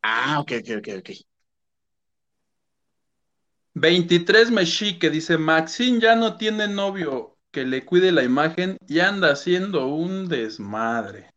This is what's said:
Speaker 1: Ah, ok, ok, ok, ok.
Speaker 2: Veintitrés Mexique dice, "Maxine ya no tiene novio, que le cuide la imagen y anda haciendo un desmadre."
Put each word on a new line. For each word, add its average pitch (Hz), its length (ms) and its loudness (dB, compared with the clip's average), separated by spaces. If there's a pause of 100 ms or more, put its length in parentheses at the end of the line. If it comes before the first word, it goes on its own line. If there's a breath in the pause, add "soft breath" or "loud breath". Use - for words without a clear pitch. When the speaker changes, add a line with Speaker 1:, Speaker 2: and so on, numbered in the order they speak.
Speaker 1:
Ah, 123 380 -2
ok, 147 120 -6 (100)
ok, 110 80 -16 (100)
ok, 104 80 -12 (120)
ok. 92 100 -18 (2750)
Speaker 2:
Veintitrés 175 760 4
Mexique 185 580 0
dice, 160 280 0
"Maxine 160 640 0
ya 226 160 6
no 226 220 0
tiene 214 300 -2
novio, 196 720 -6 (140)
que 135 140 -6
le 127 200 -4
cuide 180 260 4
la 147 120 4
imagen 165 540 0 (100)
y 151 120 0
anda 185 320 2
haciendo 180 560 -2
un 180 400 -4
desmadre." 110 1080 -6